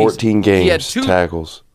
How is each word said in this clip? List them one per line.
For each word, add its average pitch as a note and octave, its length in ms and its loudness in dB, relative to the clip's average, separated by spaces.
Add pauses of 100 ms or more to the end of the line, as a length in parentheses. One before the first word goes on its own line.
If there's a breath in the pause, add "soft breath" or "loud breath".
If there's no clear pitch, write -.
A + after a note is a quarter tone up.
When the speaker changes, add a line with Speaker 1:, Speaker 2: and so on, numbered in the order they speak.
Speaker 1:
fourteen A2 400 0
Speaker 2:
he F#2+ 240 4
had D#3+ 120 0
Speaker 1:
games, - 120 -10
Speaker 2:
two B3+ 100 -6
Speaker 1:
tackles. F2 640 -4 (100)